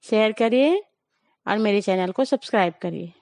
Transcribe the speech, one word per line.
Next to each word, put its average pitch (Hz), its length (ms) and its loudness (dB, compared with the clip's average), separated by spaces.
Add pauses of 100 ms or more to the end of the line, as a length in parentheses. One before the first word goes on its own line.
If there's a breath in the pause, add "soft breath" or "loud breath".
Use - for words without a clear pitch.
शेयर 220 300 2
करिए 262 520 2 (640)
और 202 100 0
मेरे 208 240 0
चैनल 185 300 -2
को 262 140 -2
सब्सक्राइब 202 560 0
करिए। 165 400 -8